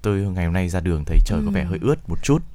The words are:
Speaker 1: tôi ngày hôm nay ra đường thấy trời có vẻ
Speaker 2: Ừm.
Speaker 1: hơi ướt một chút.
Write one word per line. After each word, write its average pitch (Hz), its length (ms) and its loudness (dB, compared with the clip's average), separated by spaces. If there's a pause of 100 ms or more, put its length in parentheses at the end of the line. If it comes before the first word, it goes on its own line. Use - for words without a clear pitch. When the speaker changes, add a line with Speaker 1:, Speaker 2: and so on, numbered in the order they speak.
Speaker 1:
tôi 101 180 0
ngày 92 240 -2
hôm 85 100 0
nay 90 140 0
ra 87 120 -2
đường 80 240 -2
thấy 82 220 4
trời - 200 0
có 101 40 -2
vẻ 95 100 0
Speaker 2:
Ừm. 87 100 -4
Speaker 1:
hơi 90 120 -4
ướt 135 260 0
một 82 140 -2
chút. 156 200 2 (120)